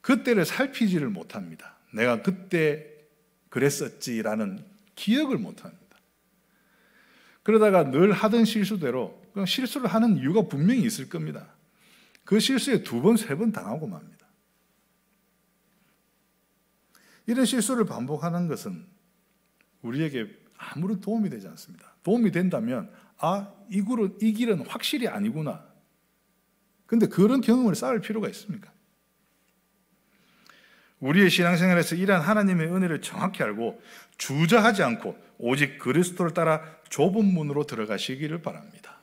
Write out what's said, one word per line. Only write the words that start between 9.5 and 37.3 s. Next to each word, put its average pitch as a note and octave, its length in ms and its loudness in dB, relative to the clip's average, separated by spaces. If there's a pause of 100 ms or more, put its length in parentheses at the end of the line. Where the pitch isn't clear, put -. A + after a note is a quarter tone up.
하는 A3 300 4
이유가 D#3+ 240 2
분명히 F#3 400 2
있을 C3 260 -4
겁니다. D#3 460 -10 (680)
그 G#3+ 160 2
실수에 A#3+ 420 0
두 A#2 180 -4
번, G#3+ 160 6
세 G#3+ 180 -2
번 G#3+ 180 -2
당하고 A#2 340 -8
맙니다. E2 400 -16 (3000)
이런 A#3+ 180 2
실수를 A#3+ 400 0
반복하는 D3+ 640 -4
것은 G2+ 380 -8 (960)
우리에게 B2+ 460 -6 (280)
아무런 F#3 440 -6
도움이 G#3 300 -4
되지 G2+ 180 -14
않습니다. - 540 -20
도움이 G#3+ 300 2
된다면 C3 580 -2 (280)
'아, G3 340 -4 (180)
이 G3+ 120 -2
길은, G#3+ 380 -2
이 A3 120 2
길은 G#3 340 -2
확실히 - 420 -6
아니구나.' A2+ 580 -6 (1200)
근데 A3+ 180 4
그런 A3+ 340 4
경험을 A3+ 360 4
쌓을 B3 240 -2
필요가 G#3 300 -6
있습니까? - 420 -14 (2250)
우리의 E3+ 320 6
신앙생활에서 F3 640 4
이러한 F#3 280 2
하나님의 F#3 440 2
은혜를 F3 360 -2
정확히 - 420 -6
알고 G#2+ 360 -4 (360)
주저하지 G3 640 2
않고 A2+ 340 -2 (220)
오직 C3+ 400 -2
그리스도를 E3+ 560 0
따라 D#3+ 300 0 (240)
좁은 F#3+ 360 0
문으로 D3 420 0